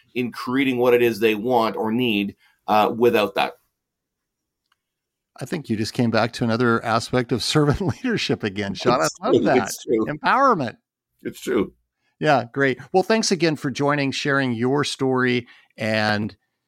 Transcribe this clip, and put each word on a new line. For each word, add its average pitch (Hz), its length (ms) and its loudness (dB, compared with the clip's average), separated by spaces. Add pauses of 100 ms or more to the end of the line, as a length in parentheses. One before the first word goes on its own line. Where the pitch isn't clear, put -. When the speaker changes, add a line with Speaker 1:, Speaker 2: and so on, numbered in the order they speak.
(140)
Speaker 1:
in 120 180 -4
creating 131 460 -2
what 123 160 4
it 120 80 4
is 113 180 2
they 110 140 4
want 110 420 0
or 110 160 -4
need, 107 440 0 (300)
uh, 107 300 2
without 107 380 2
that. - 200 -2 (1900)
Speaker 2:
I 139 40 -12
think 143 260 -8
you 110 60 -2
just 107 180 -4
came 120 160 0
back 113 220 0
to - 120 -6
another 117 400 2
aspect 117 460 -2
of 117 140 -2
servant 147 360 2
<laughs> 175 220 -4
leadership 214 400 -2
again, 101 320 -4
Sean. 127 260 0
Speaker 1:
It's 160 220 -2
Speaker 2:
I - 40 -4
love - 100 2
Speaker 1:
true. - 80 0
Speaker 2:
that. 165 140 4
Speaker 1:
It's - 260 -4
true. 110 220 0
Speaker 2:
Empowerment. 196 680 0 (460)
Speaker 1:
It's - 180 -10
true. - 340 -2 (460)
Speaker 2:
Yeah, 143 320 2
great. 139 280 0 (120)
Well, 185 120 4
thanks 220 260 0
again 160 260 0
for 143 140 -4
joining, 143 400 -2
sharing 135 420 -2
your 127 320 0
story 127 640 0 (300)
and 107 600 -2 (320)